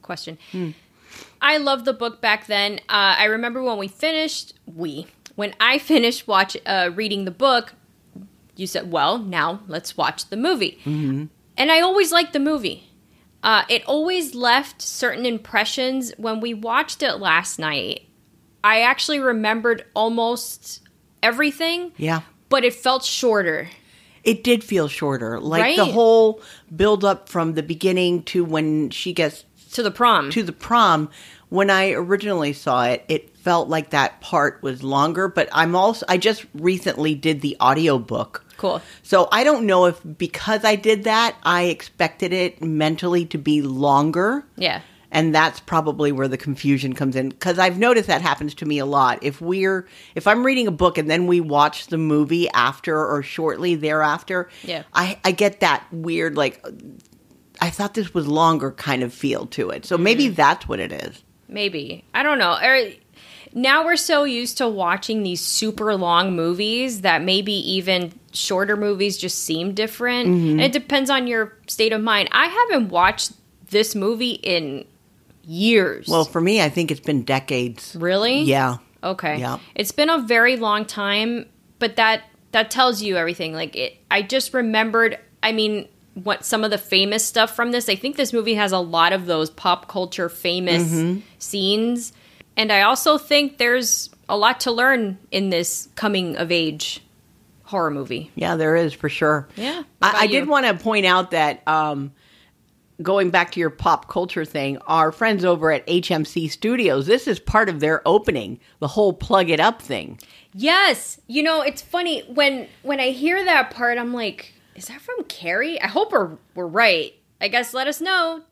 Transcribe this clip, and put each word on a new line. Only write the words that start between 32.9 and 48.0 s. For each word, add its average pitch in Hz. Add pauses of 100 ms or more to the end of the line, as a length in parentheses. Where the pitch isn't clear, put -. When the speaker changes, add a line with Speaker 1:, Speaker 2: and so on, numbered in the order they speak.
Speaker 2:
it -
felt 170
like 160
that 143
part 147
was 131
longer, 151
but 175
I'm 165
also, 208
I 185
just 208 (100)
recently 156
did 147
the 143
audiobook. 127 (140)
Speaker 1:
Cool. 175 (220)
Speaker 2:
So 185
I 220
don't 269
know 185
if 175 (180)
because 208
I 214
did 208
that, 226
I 175
expected 175
it 180
mentally 160
to 165
be 147
longer. 147 (100)
Speaker 1:
Yeah. 180 (300)
Speaker 2:
And 160
that's 156
probably 151
where 135
the 131
confusion 139
comes 135
in, 131
'cause 175
I've 185
noticed 233